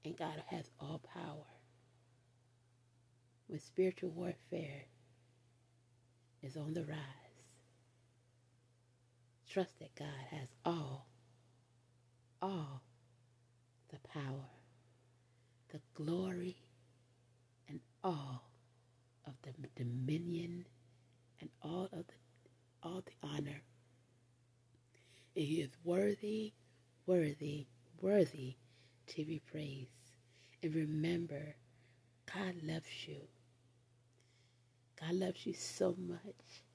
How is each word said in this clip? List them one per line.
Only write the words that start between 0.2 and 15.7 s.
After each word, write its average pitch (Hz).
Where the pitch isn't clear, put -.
has -
all -
power. 151
When 151
spiritual 185
warfare 160
is 135
on 151
the 165
rise, 151
trust -
that -
God 143
has 143
all, 151
all 156
the 147
power, 135